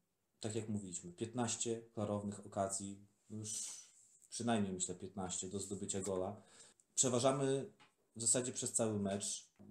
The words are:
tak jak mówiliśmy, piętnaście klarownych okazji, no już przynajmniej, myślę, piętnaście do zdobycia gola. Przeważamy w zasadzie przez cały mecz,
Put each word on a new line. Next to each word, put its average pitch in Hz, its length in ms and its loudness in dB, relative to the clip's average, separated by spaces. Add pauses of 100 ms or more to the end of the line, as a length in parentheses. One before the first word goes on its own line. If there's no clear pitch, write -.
(400)
tak 110 140 -4
jak 107 140 -4
mówiliśmy, 95 440 -4
piętnaście 113 680 -2 (140)
klarownych 101 520 -2
okazji, 98 520 0 (320)
no 110 80 -6
już - 300 -6 (640)
przynajmniej, 110 420 2
myślę, 90 220 -2
piętnaście 92 540 -6
do 98 120 -4
zdobycia 98 400 -4
gola. 95 360 0 (580)
Przeważamy 135 760 4 (460)
w 110 40 -8
zasadzie 123 320 4
przez - 200 -2
cały 110 260 4
mecz, 98 500 -2 (220)